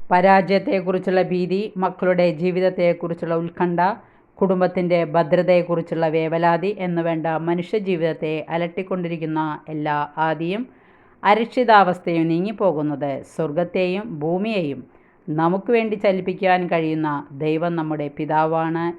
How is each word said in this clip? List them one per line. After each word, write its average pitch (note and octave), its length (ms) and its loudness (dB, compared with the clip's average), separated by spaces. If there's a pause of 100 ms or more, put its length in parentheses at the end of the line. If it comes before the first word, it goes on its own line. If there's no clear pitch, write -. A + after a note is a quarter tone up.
പരാജയത്തെക്കുറിച്ചുള്ള F#3 1200 2
ഭീതി, F3+ 380 0 (160)
മക്കളുടെ F#3 480 0 (160)
ജീവിതത്തെക്കുറിച്ചുള്ള F3 920 0
ഉത്കണ്ഠ, E3+ 460 -2 (580)
കുടുംബത്തിൻ്റെ F3+ 640 2
ഭദ്രതയെക്കുറിച്ചുള്ള E3+ 1040 2
വേവലാതി E3 720 0
എന്നുവേണ്ട E3 480 -2 (200)
മനുഷ്യജീവിതത്തെ E3+ 1000 -2
അലട്ടിക്കൊണ്ടിരിക്കുന്ന E3+ 920 -4 (280)
എല്ലാ D3+ 280 -4 (220)
ആദിയും E3 440 -2 (600)
അരക്ഷിതാവസ്ഥയും G3 1040 4
നീങ്ങിപ്പോകുന്നത് D#3 840 -2 (220)
സ്വർഗത്തെയും F3 720 -2 (160)
ഭൂമിയെയും E3+ 600 -2 (480)
നമുക്ക് E3+ 440 0
വേണ്ടി A3 240 2
ചലിപ്പിക്കാൻ F#3 720 0
കഴിയുന്ന D#3 680 -2
ദൈവം D#3 440 -2
നമ്മുടെ D#3 400 -4
പിതാവാണ് D#3+ 680 0 (140)